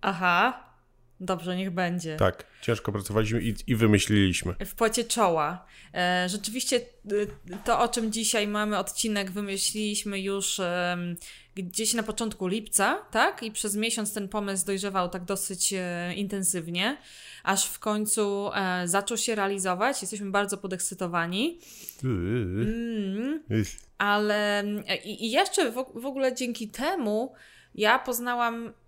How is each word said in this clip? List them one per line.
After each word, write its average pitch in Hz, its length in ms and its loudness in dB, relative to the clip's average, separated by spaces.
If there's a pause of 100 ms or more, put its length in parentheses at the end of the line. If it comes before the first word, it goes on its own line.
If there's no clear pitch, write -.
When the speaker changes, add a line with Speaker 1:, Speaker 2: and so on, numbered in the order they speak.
Speaker 1:
Aha, 185 600 4 (560)
dobrze, 180 380 -2
niech 190 140 -2
będzie. 175 460 -2
Speaker 2:
Tak, 95 260 2 (180)
ciężko 110 300 0
pracowaliśmy 107 500 2
i, 110 140 0 (120)
i 127 80 4
wymyśliliśmy. 101 800 6 (100)
Speaker 1:
W - 100 -12
pocie 226 280 2
czoła. 175 640 2 (280)
E, 180 360 2
rzeczywiście, 214 460 -2 (360)
y, 208 160 0 (380)
to, 240 140 4
o 233 80 6
czym 226 240 0
dzisiaj 220 360 2
mamy 208 300 0
odcinek, 202 540 -2
wymyśliliśmy 208 880 -2
już, 196 380 -2
em, 175 560 -2 (400)
gdzieś 190 380 -2
na 226 100 0
początku 214 440 -4
lipca, 214 480 2 (160)
tak? 302 320 2
I 220 80 -6
przez 208 240 -4
miesiąc 214 380 -2
ten 202 160 -6
pomysł 196 360 -2
dojrzewał 196 440 0
tak 180 160 -6
dosyć, 190 480 -2
e, 175 420 -4
intensywnie, 190 840 -2 (460)
aż 190 220 2
w - 140 -8
końcu, 208 760 0
e, 180 320 0
zaczął 202 300 0
się 220 180 0
realizować. 196 640 0
Jesteśmy 196 300 -6
bardzo 202 260 2
podekscytowani. 185 1000 -2 (440)
Speaker 2:
Yy. 131 60 0
Speaker 1:
Mm. 196 1300 -2 (180)
Speaker 2:
Iś. - 160 -4 (200)
Speaker 1:
Ale, 208 640 2
e, 208 360 -2
i, 208 300 -6
i 220 60 0
jeszcze 339 400 2
w, 226 40 -8 (200)
w 233 100 -8
ogóle 262 300 0
dzięki 240 320 -4
temu 262 680 -2 (420)
ja 214 240 6
poznałam 240 760 -2 (140)